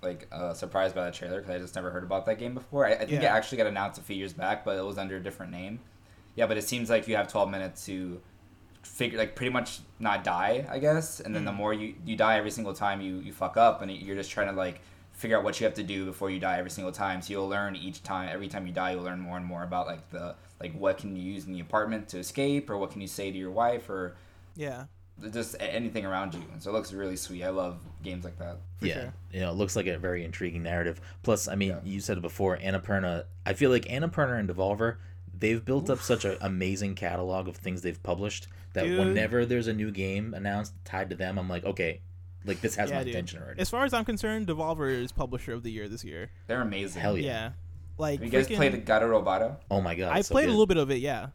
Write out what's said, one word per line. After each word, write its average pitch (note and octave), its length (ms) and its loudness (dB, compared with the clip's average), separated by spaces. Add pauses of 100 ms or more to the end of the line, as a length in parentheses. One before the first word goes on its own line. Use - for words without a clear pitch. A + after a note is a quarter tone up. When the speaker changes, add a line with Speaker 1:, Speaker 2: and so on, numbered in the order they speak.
Speaker 1:
like, F2 300 -6
uh, F2 220 -4
surprised F#2+ 420 2
by F2+ 100 0
the F2 60 -4
trailer F2+ 300 -6
'cause G2 80 -12
I F2+ 80 -2
just F2+ 180 -8
never F2+ 160 -4
heard F2+ 120 -4
about F#2+ 240 0
that A2 100 2
game A#2+ 160 -6
before. C3 320 2
I, G#2+ 80 6
I A2 60 4
think A2+ 140 -2
it C#3+ 100 2
Speaker 2:
Yeah. G#2+ 120 6
Speaker 1:
actually A2 220 2
got A2 100 6
announced G2 320 -2
a F#2 40 -16
few G2+ 120 -6
years F#2+ 180 -4
back, F#2+ 300 0
but G2 140 0
it F#2+ 60 -2
was G2 140 -4
under F#2+ 200 -4
a F2+ 60 -8
different F#2 280 -8
name. F#2+ 280 -8 (560)
Yeah, A2+ 120 4
but G#2+ 100 2
it G2+ 60 -2
seems A#2+ 260 -2
like A2+ 180 4
you A2+ 80 2
have G2+ 120 2
twelve G2+ 220 2
minutes F#2+ 360 -6
to F#2 360 -6 (640)
figure, - 340 -2
like, G#2+ 180 0
pretty B2+ 160 0
much B2 280 -2 (200)
not G2+ 240 2
die, G2+ 460 2
I C3+ 100 -4
guess. D#3 400 2
And - 160 -6
then G#2 100 0
the G2+ 60 -2
Speaker 2:
Mm. G2+ 40 -4
Speaker 1:
more G#2 180 2
you, G#2+ 220 -4 (100)
you A2+ 100 -2
die A2 220 8
every G#2+ 140 2
single G2+ 220 -4
time G2 280 0
you, F#2 180 -4
you F#2+ 140 -10
fuck - 240 0
up, A2+ 240 8
and G2 100 -6
you're G2 240 -6
just G2 140 -4
trying G2+ 180 0
to, G2 60 -4
like, F#2 280 -2 (320)
figure A2 240 2
out G2 60 4
what G2+ 160 0
you A2+ 60 2
have G#2+ 100 4
to G#2+ 80 -6
do F#2+ 220 -2
before F#2+ 240 -4
you F#2 100 -2
die F#2 200 0
every F2+ 100 -4
single F#2 220 -6
time. F#2+ 300 -2
So F#2 100 -8
you'll G2 160 0
learn G2+ 280 0
each F2+ 280 -8
time, F#2 260 -4
every F#2+ 180 -4
time F#2+ 200 -6
you F2 60 -6
die, F#2 180 0
you'll F2+ 120 -4
learn F2+ 160 -4
more F2+ 180 -6
and F2+ 80 -6
more F2 180 -6
about, F2+ 240 -2
like, D#2+ 240 -10
the, F2 240 -8 (240)
like, E2+ 140 -8
what F#2+ 260 2
can G2 160 -6
you F#2 80 -6
use F#2 220 -6
in F#2 80 -8
the F2 80 -6
apartment A2 480 0
to F2+ 100 -6
escape, C#3 500 0
or G2+ 80 -2
what G2 140 -2
can G2 100 -8
you F#2+ 60 -6
say G2 240 -4
to F#2+ 60 -6
your F#2 120 -4
wife, A#2 400 2
or F#2 280 -4 (380)
Speaker 2:
Yeah. C#3 300 -6 (460)
Speaker 1:
just A2 240 -4
a-, - 180 -4
anything A2+ 320 -2
around F#2+ 300 -2
you. E2+ 160 -8
And - 100 -12
so G2 80 -6
it G#2 40 -2
looks G2 200 -2
really F#2+ 220 -2
sweet. F2+ 280 -6
I F#2 60 0
love F2+ 300 -2 (240)
games F2+ 220 -6
like E2+ 120 -10
that. F2 200 -8 (200)
Speaker 2:
For - 80 -4
Speaker 3:
Yeah. E2 80 2
Speaker 2:
sure. B2 200 -6 (180)
Speaker 3:
You F#2 80 -4
know, F2+ 120 0
it E2+ 40 -2
looks G2 220 0
like F#2+ 100 0
a F2 100 -2
very F2+ 280 0
intriguing E2+ 380 -4
narrative. E2+ 380 0 (220)
Plus, G#2+ 240 4
I F#2+ 80 -2
mean, G2 140 4
Speaker 1:
Yeah. E2+ 160 -2
Speaker 3:
you G2 160 -4
said G2 160 0
it F2 40 -4
before, F2+ 360 2
Annapurna, F#2 640 0 (240)
I G2 60 2
feel C3 180 6
like A#2+ 140 6
Annapurna C#3 520 2
and G#2 120 0
Devolver, G2+ 480 2 (400)
they've A2 260 4
built C#3 260 2
up B2+ 100 4
Speaker 2:
Oof. - 40 -8
Speaker 3:
such A#2 220 4
an F#2+ 160 2
amazing F#2+ 540 0
catalog F#2 520 -2
of F2+ 100 -8
things F#2 240 -4
they've F2 220 -2
published F#2+ 440 -2 (260)
that F#2+ 100 2
Speaker 2:
Dude. F2+ 160 2
Speaker 3:
whenever G#2+ 460 4
there's A#2+ 220 2
a A2 60 2
new G#2+ 160 0
game G2 440 -2
announced G2+ 400 -2 (100)
tied F#2+ 260 -2
to F#2 60 -4
them, F#2 240 -2
I'm F#2 80 -2
like, F2+ 160 -2
"Okay, F2+ 380 0 (420)
like, F#2+ 160 -2
this A2 160 0
has G#2 140 2
Speaker 2:
Yeah, C#3 80 0
Speaker 3:
my C3 80 0
Speaker 2:
dude. A#2+ 100 -4
Speaker 3:
attention E2+ 260 -6
already." C2 200 -6
Speaker 2:
As F#3 80 0
far B3+ 160 2
as B3+ 80 2
I'm A#3 100 2
concerned, A3 440 0
Devolver D#3 440 0
is B2+ 220 -2
Publisher B2+ 400 -2
of A#2 100 -6
the A#2 80 -6
Year G#2+ 160 -6
this G#2+ 160 -8
year. E2 260 -8 (180)
Speaker 1:
They're A#2 140 0
amazing. G2 400 -2
Speaker 3:
Hell G#2 160 4
yeah. D2+ 80 0
Speaker 2:
Yeah. A#2 260 -2 (460)
Like, D3+ 220 0
Speaker 1:
Have A#2 60 -6
you A#2 60 -2
guys C3 180 6
Speaker 2:
freaking A3+ 80 0
Speaker 1:
played C3 280 4
Gato A2 240 6
Roboto? G2+ 460 6 (160)
Speaker 3:
Oh G2 80 6
my E2+ 160 2
God, F2+ 180 2
Speaker 2:
I E3+ 60 6
Speaker 3:
it's - 80 2
so - 60 0
Speaker 2:
played C4+ 100 8
a D4+ 40 6
Speaker 3:
good. B3+ 40 4
Speaker 2:
little G#3+ 140 10
bit F#3 100 6
of C#3+ 160 4
it, C3 80 2
yeah. C3 360 -2